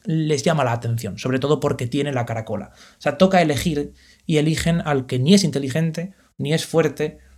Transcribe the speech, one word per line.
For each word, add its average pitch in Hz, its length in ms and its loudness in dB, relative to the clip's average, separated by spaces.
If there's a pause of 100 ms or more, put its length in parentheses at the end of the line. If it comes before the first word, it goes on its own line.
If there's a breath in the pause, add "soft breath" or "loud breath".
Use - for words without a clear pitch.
les 156 380 0
llama 156 200 2
la 120 80 2
atención, 117 480 -4
sobre 127 200 0
todo 139 200 2
porque - 260 0
tiene 143 260 -2
la 123 140 -2
caracola. 110 480 -6
O - 280 -20
sea, - 160 -2
toca 190 240 6
elegir 147 520 -2 (320 soft breath)
y 156 120 0
eligen 165 440 0
al 139 240 -2
que 127 140 -4
ni 151 160 6
es 196 80 4
inteligente, 156 680 -4 (260 soft breath)
ni 143 140 -2
es 160 120 -2
fuerte, 151 540 -2 (180 soft breath)